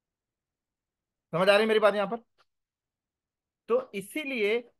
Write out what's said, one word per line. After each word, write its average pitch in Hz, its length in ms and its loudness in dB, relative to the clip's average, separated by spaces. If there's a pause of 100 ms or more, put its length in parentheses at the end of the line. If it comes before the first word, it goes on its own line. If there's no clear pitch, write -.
(1300)
समझ 180 160 2
आ - 20 6
रही 202 100 4
है 220 60 0
मेरी 220 120 2
बात 202 160 2
यहाँ 202 120 -2
पर? 233 100 -8 (1500)
तो 240 260 -2
इसीलिए 233 680 -4 (160)